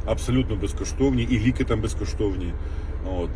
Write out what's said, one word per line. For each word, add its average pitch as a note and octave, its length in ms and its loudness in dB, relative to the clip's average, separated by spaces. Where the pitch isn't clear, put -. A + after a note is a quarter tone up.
Абсолютно A2+ 500 2
безкоштовні, A#2+ 680 0
і A#2+ 160 2
ліки B2 260 2
там A2 160 2
безкоштовні. F#2+ 720 0
От. F2 180 -2